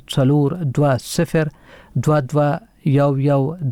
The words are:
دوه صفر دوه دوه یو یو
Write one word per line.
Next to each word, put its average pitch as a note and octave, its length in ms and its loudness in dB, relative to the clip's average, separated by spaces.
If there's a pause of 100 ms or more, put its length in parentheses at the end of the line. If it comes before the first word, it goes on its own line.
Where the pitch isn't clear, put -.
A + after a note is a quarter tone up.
(760)
دوه C#3+ 220 2
صفر D#3+ 500 -2 (480)
دوه D3+ 240 2
دوه C#3+ 400 0 (260)
یو C#3+ 340 2
یو C#3+ 380 0 (140)